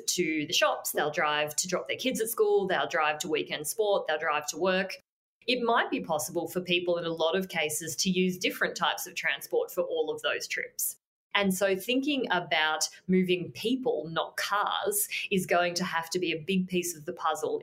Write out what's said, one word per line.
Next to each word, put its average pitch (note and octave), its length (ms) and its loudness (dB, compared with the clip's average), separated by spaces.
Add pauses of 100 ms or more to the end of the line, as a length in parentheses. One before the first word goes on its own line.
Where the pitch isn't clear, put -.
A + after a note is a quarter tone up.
to D#3 400 0
the E3+ 80 -6
shops, - 380 2
they'll D3+ 180 2
drive D3+ 460 2
to F3+ 120 0
drop F3+ 200 -2
their - 100 -4
kids B3 240 0
at A3 80 -2
school, G#3 360 4
they'll D3+ 220 2
drive D3+ 300 0
to E3 100 -6
weekend D3 380 -2
sport, - 420 2
they'll D#3 100 2
drive D3+ 280 0
to D#3+ 100 -6
work. F#3 380 0 (520)
It B3 160 2
might A#3 280 2
be B3+ 100 0
possible D#3+ 480 -2
for F3+ 140 -4
people F3 340 2
in E3+ 80 -2
a E3 80 -2
lot E3 240 2
of F#3 140 -2
cases D#3 460 -2
to - 120 0
use F3+ 300 2
different - 360 -2
types D#3 320 -2
of - 80 -14
transport D#3 560 -2
for F3+ 120 0
all D#3 280 0
of D3+ 120 -6
those B2+ 260 -2
trips. - 480 -6 (380)
And G3+ 180 4
so G3 240 2
thinking C4 540 0
about D#3 580 2 (200)
moving F3+ 440 2
people, G#3+ 580 -2
not - 280 -4
cars, - 680 0 (240)
is F#3 140 2
going F3 300 2
to F3 100 -2
have E3 260 -2
to F#3 80 0
be E3+ 140 0
a D#3+ 60 -2
big F#3 280 0
piece F3 300 -2
of D3 80 -16
the E3+ 80 -6
puzzle D3+ 500 -2